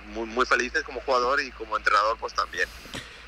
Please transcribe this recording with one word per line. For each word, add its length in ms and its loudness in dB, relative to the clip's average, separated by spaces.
muy, 180 -4
muy 200 2
felices 380 2
como 180 -8
jugador 400 4
y 100 -6
como 260 -4
entrenador 400 4
pues 160 -6
también. 340 -2